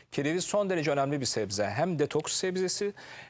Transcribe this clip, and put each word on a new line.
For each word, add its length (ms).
Kereviz 320
son 260
derece 200
önemli 300
bir 60
sebze. 400
Hem 320
detoks 340
sebzesi, 600